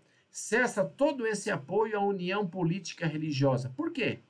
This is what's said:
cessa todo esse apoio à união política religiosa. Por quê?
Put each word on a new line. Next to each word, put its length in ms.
cessa 560
todo 440
esse 240
apoio 480
à 40
união 440
política 580
religiosa. 640
Por 220
quê? 280